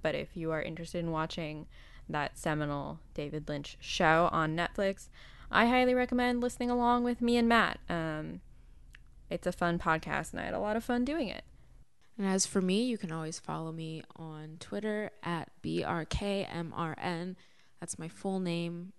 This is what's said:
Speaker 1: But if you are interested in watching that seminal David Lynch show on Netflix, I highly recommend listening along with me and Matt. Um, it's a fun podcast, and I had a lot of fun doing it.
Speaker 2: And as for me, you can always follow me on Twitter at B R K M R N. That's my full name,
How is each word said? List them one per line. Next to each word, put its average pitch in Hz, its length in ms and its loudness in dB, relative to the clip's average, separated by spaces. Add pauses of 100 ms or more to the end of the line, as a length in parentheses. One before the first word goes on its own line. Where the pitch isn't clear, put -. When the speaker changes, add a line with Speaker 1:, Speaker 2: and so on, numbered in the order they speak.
Speaker 1:
But 151 140 0
if 143 200 -6
you 160 160 -2
are 156 100 0
interested 165 360 -6
in 170 140 -2
watching 156 560 -4 (420)
that 147 300 -2
seminal 147 600 -2 (120)
David 147 340 -6
Lynch 147 320 -6
show 165 520 6
on 156 260 2
Netflix, 196 520 -2 (420)
I 226 160 8
highly 254 260 6
recommend 247 480 2
listening 247 300 0
along 240 320 4
with 240 180 0
me 240 160 6
and 233 100 6
Matt. 226 400 6
Um, 160 540 -4 (880)
it's - 160 -2
a 180 60 2
fun 170 260 2
podcast, 160 540 0
and - 100 -6
I - 40 -4
had - 100 -2
a 185 40 0
lot 208 160 0
of 226 80 -2
fun 247 220 0
doing 285 220 0
it. - 160 -8 (720)
Speaker 2:
And 196 100 0
as 190 200 4
for 196 140 0
me, 185 220 2
you 247 140 0
can 165 140 -6
always 160 280 -6
follow 160 320 -6
me 160 300 -8 (140)
on 156 440 -12
Twitter 208 520 -4 (120)
at 170 280 -4 (100)
B 165 220 -2
R 165 200 -2
K 202 480 -2
M 165 240 -6
R 160 240 -4
N. 180 380 -6 (420)
That's - 200 -10
my 165 80 -8
full 190 320 -2
name, 170 600 -2